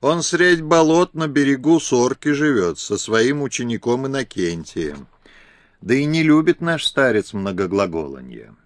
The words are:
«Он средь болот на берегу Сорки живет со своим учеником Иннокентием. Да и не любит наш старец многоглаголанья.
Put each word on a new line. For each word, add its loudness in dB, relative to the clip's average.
«Он 0
средь 2
болот 4
на -4
берегу 2
Сорки 0
живет 0
со -6
своим 0
учеником -4
Иннокентием. -6
Да 0
и 2
не 0
любит 4
наш -4
старец 0
многоглаголанья. -4